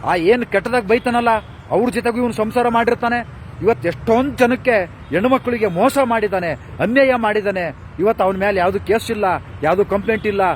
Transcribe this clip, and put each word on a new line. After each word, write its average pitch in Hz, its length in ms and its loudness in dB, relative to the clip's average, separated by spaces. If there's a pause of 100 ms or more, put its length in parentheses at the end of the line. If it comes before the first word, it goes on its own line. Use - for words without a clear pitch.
ಆ 151 100 0
ಏನ್ 208 300 2
ಕೆಟ್ಟದಾಗ 226 380 2
ಬೈತಾನಲ್ಲ, 240 460 2 (420)
ಅವ್ರ 226 200 2
ಜೊತೆಗೂ 233 260 -2
ಇವ್ನು 240 160 -2
ಸಂಸಾರ 220 360 0
ಮಾಡಿರ್ತಾನೆ. 233 600 0 (340)
ಇವತ್ತು 190 260 2
ಎಷ್ಟೊಂದ್ 233 500 0
ಜನಕ್ಕೆ 240 460 2 (240)
ಹೆಣ್ಣು 190 200 0
ಮಕ್ಕಳಿಗೆ 240 380 0
ಮೋಸ 202 380 2
ಮಾಡಿದ್ದಾನೆ, 196 480 -2 (280)
ಅನ್ಯಾಯ 254 340 4
ಮಾಡಿದ್ದಾನೆ. 202 600 -2 (220)
ಇವತ್ತು 208 260 2
ಅವನ 190 120 2
ಮೇಲೆ 190 240 0
ಯಾವ್ದು 190 200 0
ಕೇಸ್ 220 300 -2
ಇಲ್ಲ, 214 140 -2 (380)
ಯಾವ್ದು 180 220 2
ಕಂಪ್ಲೇಂಟ್ 202 420 -2
ಇಲ್ಲ. 196 140 0 (160)